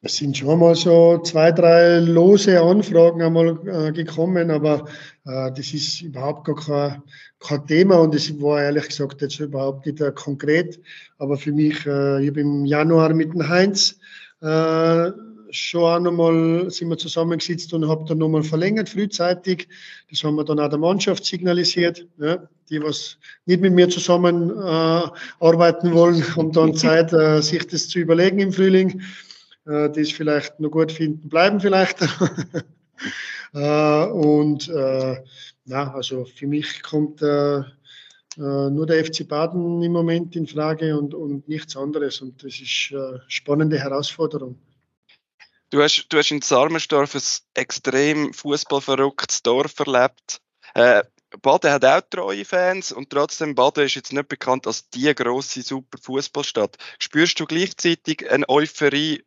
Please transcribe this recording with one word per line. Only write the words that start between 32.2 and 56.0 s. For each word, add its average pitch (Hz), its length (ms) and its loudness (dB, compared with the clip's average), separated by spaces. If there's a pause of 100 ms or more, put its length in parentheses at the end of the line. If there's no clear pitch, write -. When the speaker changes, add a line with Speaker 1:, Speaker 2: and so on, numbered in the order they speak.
Speaker 1:
Äh, 151 520 2
und, 151 640 0
äh, 131 540 -2 (420)
ja, 131 280 -6
also 127 320 -8
für - 220 -12
mich 147 360 -6
kommt, 151 380 -4
äh, 143 360 0
äh, 135 60 -6 (760)
nur 139 480 -2
der 160 140 0
F 160 120 -4
C 160 120 -8
Baden 170 580 -4
im 170 100 -2
Moment 170 440 -2
in 165 100 -4
Frage 156 520 -4
und, 143 160 -6
und 143 340 -10
nichts 156 280 -10
anderes. 143 460 -6
Und 131 220 -20
das 135 160 -16
ist, - 320 -6
äh, 131 360 -10
spannende 151 520 -2
Herausforderung. 139 800 -6 (1120)
Speaker 2:
Du 143 100 2
hast, - 280 2
du 160 80 0
hast 147 140 0
in 147 100 -4
Sarmenstorf 147 760 0
ein 131 60 -6 (340)
extrem 139 800 -2
fußballverrücktes 139 1080 -4
Dorf 131 360 -2
erlebt. 127 640 -2 (340)
Äh, 117 280 6 (380)
Baden 151 300 2
hat 131 140 2
auch 151 240 4
treue 196 360 -8
Fans 185 460 -4
und 135 180 -14
trotzdem, 147 460 -4
Baden 139 300 2
ist 131 100 -4
jetzt - 180 -14
nicht 139 140 -6
bekannt 127 400 -4
als - 220 -8
die 135 240 -4
grosse, 127 500 -6
super 131 380 -12